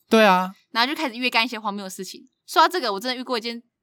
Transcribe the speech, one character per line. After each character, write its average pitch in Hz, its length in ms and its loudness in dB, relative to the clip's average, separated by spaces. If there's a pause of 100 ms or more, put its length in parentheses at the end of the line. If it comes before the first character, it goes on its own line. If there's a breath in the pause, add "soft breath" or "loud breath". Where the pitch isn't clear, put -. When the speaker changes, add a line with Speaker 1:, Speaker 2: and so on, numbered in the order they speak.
Speaker 1:
对 220 160 6
啊。 185 280 4 (180)
Speaker 2:
然 233 140 0
后 262 40 0
就 311 60 -4
开 311 140 -4
始 320 60 -10
越 254 140 -4
干 226 140 2
一 - 40 -4
些 220 120 -8
荒 208 140 -4
谬 202 100 -8
的 190 60 -10
事 190 160 -12
情。 - 220 -18 (200)
说 - 140 4
到 339 60 8
这 359 120 -4
个， 233 140 -2
我 196 60 -4
真 247 140 -4
的 247 60 -8
遇 262 40 -8
过 247 140 -4
一 220 40 -6
件 233 200 -8 (220)